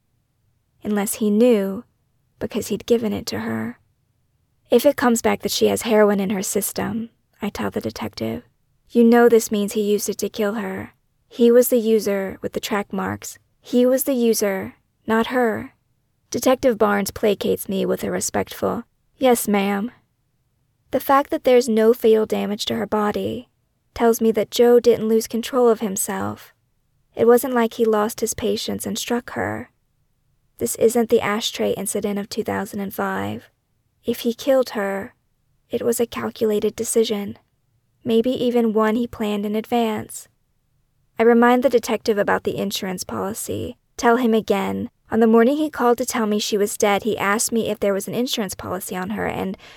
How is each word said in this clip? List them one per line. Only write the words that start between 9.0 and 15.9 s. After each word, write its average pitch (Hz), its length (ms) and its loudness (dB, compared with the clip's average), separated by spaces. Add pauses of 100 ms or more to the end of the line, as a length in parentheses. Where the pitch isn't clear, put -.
know 233 240 8
this 226 240 4
means 202 200 -2
he 208 200 0
used 202 160 -2
it 202 100 -6
to 202 100 -6
kill 202 260 -4
her. 190 400 -10 (340)
He 233 220 4
was 240 180 6
the 254 100 2
user 202 640 0
with - 120 -8
the 214 60 -4
track - 320 -6
marks. 190 460 -8 (220)
He 247 260 2
was 254 160 2
the 285 120 -2
user, 220 600 0 (320)
not 226 220 0
her." 240 460 -2 (560)